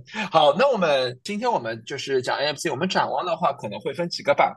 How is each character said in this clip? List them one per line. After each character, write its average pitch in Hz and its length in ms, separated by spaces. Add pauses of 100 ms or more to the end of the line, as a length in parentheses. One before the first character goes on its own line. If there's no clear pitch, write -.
(300)
好， 151 280
那 277 120
我 233 80
们， 135 460
今 208 140
天 240 120
我 208 80
们 113 260
就 147 120
是 135 260
讲 123 160
A 139 80
F 151 120
C， 170 120
我 127 60
们 165 120
展 165 220
望 139 140
的 175 120
话 170 160
可 - 160
能 101 120
会 147 140
分 170 140
几 123 140
个 143 120
板 - 220